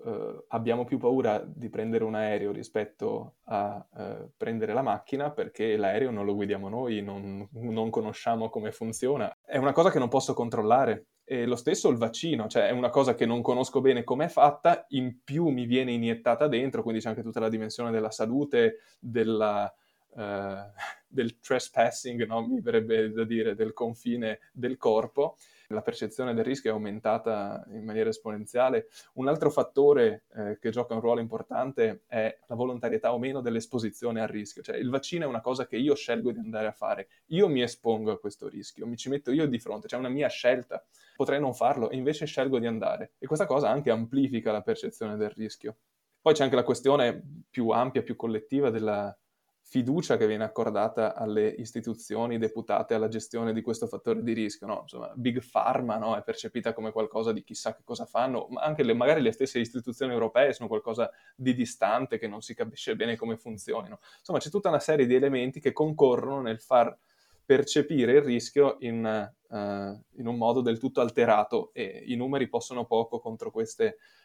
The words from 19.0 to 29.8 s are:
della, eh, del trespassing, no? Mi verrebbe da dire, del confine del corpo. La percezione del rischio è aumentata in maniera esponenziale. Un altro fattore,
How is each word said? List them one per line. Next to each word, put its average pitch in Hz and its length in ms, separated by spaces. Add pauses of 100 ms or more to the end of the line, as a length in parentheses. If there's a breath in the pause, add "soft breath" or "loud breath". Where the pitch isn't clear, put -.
della, 107 720 (460)
eh, 101 540 (360 loud breath)
del 117 340
trespassing, 120 840
no? 117 200
Mi 170 140
verrebbe 113 520
da 113 120
dire, 110 300
del 110 180
confine 117 680 (120 soft breath)
del 127 240
corpo. 120 600 (320 soft breath)
La 107 140
percezione 117 500
del 113 120
rischio 127 260
è 110 40
aumentata 107 960
in 107 140
maniera 110 240
esponenziale. 110 800 (260 loud breath)
Un 131 140
altro 151 220
fattore, 135 720 (100)